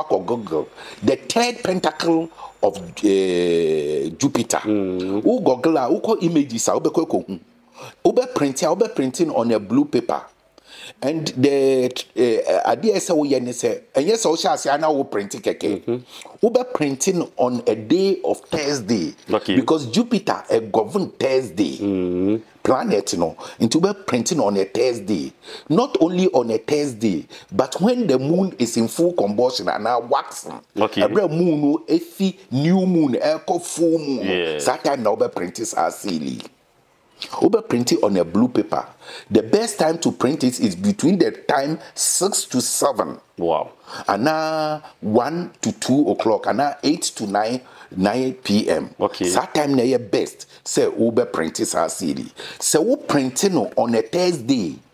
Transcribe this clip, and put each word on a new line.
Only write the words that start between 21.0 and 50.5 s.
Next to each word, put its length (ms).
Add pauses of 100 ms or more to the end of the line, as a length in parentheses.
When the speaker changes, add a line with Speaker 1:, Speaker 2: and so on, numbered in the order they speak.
Speaker 1:
Thursday. 680
Speaker 2:
Mm-hmm. 560 (280)
Speaker 1:
Planet 540
no, 180 (240)
nti 220
wobɛ 240
printing 340
on 180
a 80
Thursday. 680 (360)
Not 320
only 280
on 220
a 60
Thursday, 720 (240)
but 300
when 260
the 100
moon 400
is 200
in 100
full 260
combustion 560
and 140
now 160
waxing. 600 (200)
Speaker 2:
Okay. 220
Speaker 1:
Ɛberɛ 280
moon 320
no, 260
efi 480 (160)
new 340
moon, 280
ɛkɔ 480
full 380
moon. 260
Speaker 2:
Yes. 400
Speaker 1:
Saa 120
time 260
na 120
wobɛ 200
print 220 (100)
saa 220
seal 240 (100)
yi. 180 (1000)
Ube 260
print 240
it 120
on 140
a 60
blue 240
paper. 380 (460)
The 120
best 360
time 200
to 120
print 320
it 160
is 160
between 420
the 140
time 480 (160)
six 500
to 160
seven. 580 (180)
Speaker 2:
Wow. 340 (360)
Speaker 1:
Ana 760 (180)
one 500 (100)
to 100
two 380
o'clock, 380
ana 360
eight 200
to 220
nine, 360 (340)
nine 380
P 360
M. 200 (100)
Speaker 2:
Okay. 300
Speaker 1:
That 240
time 220
na 80
your 160
best. 460 (220)